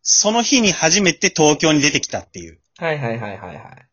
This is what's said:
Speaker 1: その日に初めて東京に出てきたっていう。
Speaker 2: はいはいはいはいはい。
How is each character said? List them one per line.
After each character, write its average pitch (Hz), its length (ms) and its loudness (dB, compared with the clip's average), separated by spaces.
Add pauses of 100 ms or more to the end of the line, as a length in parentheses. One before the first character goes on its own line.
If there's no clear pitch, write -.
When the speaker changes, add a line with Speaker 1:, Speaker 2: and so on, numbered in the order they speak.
Speaker 1:
そ - 280 2
の 233 120 0
日 247 180 2
に 202 100 2
初 165 300 0
め 175 120 2
て 196 220 -2
東 151 220 4
京 156 160 2
に 147 80 2
出 143 100 0
て 135 80 -2
き - 80 -6
た 107 120 -8
っ - 80 -14
て 95 120 -18
い 85 100 -16
う。 80 100 -20 (180)
Speaker 2:
は 165 160 -4
い 147 40 -6
は 120 140 -6
い 113 80 -8
は 104 140 -10
い 95 40 -14
は 87 140 -16
い 73 40 -16
は - 60 -18
い。 - 320 -20